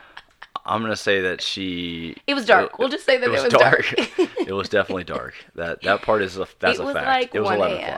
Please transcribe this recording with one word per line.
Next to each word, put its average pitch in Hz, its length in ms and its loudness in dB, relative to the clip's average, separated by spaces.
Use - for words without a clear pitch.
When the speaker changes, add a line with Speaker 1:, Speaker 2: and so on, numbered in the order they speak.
Speaker 1:
I'm 110 160 0
gonna 110 140 -2
say 98 260 2
that 90 200 -2
she 87 720 -6
Speaker 2:
It 285 60 0
was 262 120 -4
dark. 190 280 4
Speaker 1:
it, - 60 -6
Speaker 2:
We'll 254 100 0
just 294 160 -8
say 262 120 4
that 247 80 -2
Speaker 1:
it 240 40 0
Speaker 2:
it - 20 -2
Speaker 1:
was 139 120 0
Speaker 2:
was 139 100 0
dark. - 440 6
Speaker 1:
dark. - 200 0
<laughs> - 300 0
It 95 60 -6
was 98 160 -4
definitely 92 360 0
dark. 65 280 -8
That, 82 280 -6
that 98 200 2
part 110 180 2
is 92 160 -4
a, 92 100 -4
that's 90 180 2
Speaker 2:
It - 60 -4
Speaker 1:
a - 20 -4
Speaker 2:
was, 277 80 -4
Speaker 1:
fact. - 140 -4
Speaker 2:
like, 254 280 0
Speaker 1:
It - 40 0
was 98 100 0
eleven 104 100 0
Speaker 2:
one 90 120 2
A - 100 -6
M. - 160 -8